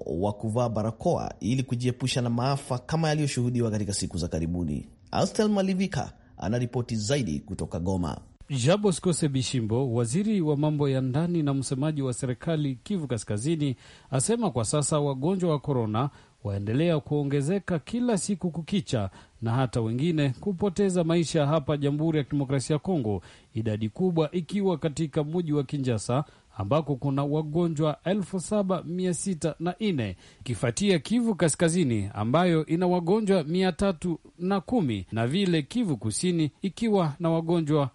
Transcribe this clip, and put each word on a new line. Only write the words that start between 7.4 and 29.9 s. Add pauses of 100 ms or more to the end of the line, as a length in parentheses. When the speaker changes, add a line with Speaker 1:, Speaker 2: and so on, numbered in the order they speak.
Speaker 1:
Goma. (320)
Speaker 2:
Jean
Bosco
Sebishimbo,
waziri
wa
mambo
ya
ndani
na
msemaji
wa
serikali
Kivu
Kaskazini, (360)
asema
kwa
sasa
wagonjwa
wa
korona (340)
waendelea
kuongezeka
kila
siku
kukicha (320)
na
hata
wengine (100)
kupoteza
maisha
hapa
Jamhuri
ya
Kidemokrasia
ya
Kongo, (320)
idadi
kubwa
ikiwa
katika
mji
wa
Kinshasa (340)
ambako
kuna
wagonjwa
elfu
saba
mia
sita
na
nne, (240)